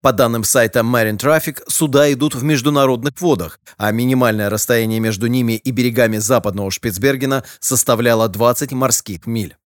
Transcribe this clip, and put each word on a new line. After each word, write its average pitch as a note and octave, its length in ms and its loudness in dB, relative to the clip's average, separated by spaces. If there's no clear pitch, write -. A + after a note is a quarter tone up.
По C3 120 2
данным A#2 300 0
сайта A#2+ 360 2
Marine A2+ 380 0
Traffic, D3+ 400 0
суда D3 420 2
идут C#3+ 240 0
в A#2+ 80 -6
международных C#3 760 0
водах, E3 400 0
а G#2+ 140 -2
минимальное A#2 580 2
расстояние A2 500 0
между A2 280 -2
ними A#2+ 260 0
и A#2+ 200 -4
берегами A#2 440 0
Западного G#2 540 -2
Шпицбергена C3 720 -2
составляло A#2 680 0
двадцать A#2+ 440 0
морских B2+ 540 -4
миль. A2+ 300 -6